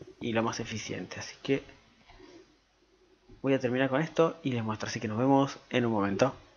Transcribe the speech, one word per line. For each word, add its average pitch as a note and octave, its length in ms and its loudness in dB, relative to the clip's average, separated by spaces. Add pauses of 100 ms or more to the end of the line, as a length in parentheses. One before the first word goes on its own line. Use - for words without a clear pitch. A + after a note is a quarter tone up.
(220)
y A#2 120 -4
lo A2+ 80 2
más A2+ 180 -2
eficiente. G#2 600 -8
Así - 240 -14
que C3+ 200 0 (1800)
voy C3+ 120 2
a C3 60 2
terminar B2+ 300 0
con C3 120 2
esto E3 400 2
y B2+ 120 -2
les A2+ 100 -2
muestro. A2 240 -4
Así A#2 120 -6
que A#2 80 -4
nos G#2+ 100 -2
vemos C3+ 420 4 (100)
en B2 160 2
un A#2 60 2
momento. G2 420 2 (240)